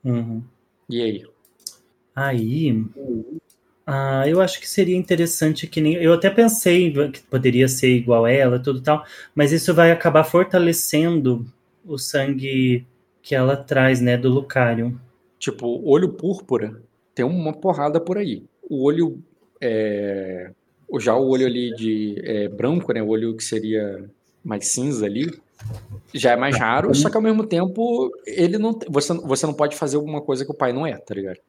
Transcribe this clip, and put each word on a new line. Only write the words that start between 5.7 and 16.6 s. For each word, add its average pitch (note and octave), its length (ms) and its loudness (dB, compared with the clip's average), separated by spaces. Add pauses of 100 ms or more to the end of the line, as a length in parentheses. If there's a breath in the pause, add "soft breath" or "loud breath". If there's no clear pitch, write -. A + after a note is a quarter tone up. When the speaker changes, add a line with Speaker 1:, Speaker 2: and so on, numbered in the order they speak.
Speaker 1:
nem, D3+ 140 2
eu E3+ 180 4
até E3+ 160 4
pensei F#3+ 640 4 (200)
que - 120 -16
poderia B2+ 440 4
ser B2+ 220 2
igual A#2+ 360 4
a A#2 60 4
ela, B2+ 280 4
tudo C3 220 -2
tal, D3+ 240 0 (280 loud breath)
mas C#3+ 180 4
isso E3 220 2
vai E3 180 8
acabar D#3+ 320 4
fortalecendo E3 1200 2 (400)
o D3+ 120 -10
sangue C3 880 0 (360)
que - 140 -6
ela C3 200 2
traz, C3 460 2
né, B2 160 2
do C3 120 2
Lucarion. B2 640 0 (440)
Speaker 2:
Tipo, A#2+ 520 -6
olho E3+ 200 6
púrpura A#2+ 720 -4 (340)